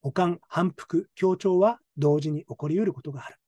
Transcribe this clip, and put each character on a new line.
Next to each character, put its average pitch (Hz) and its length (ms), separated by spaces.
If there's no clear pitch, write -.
補 135 100
完、 175 340
反 170 300
復、 - 380
強 185 240
調 180 200
は 220 200
同 147 240
時 151 120
に 147 80
起 - 140
こ 147 140
り 151 60
得 208 140
る 180 40
こ 127 80
と 147 120
が 135 120
あ - 60
る。 - 180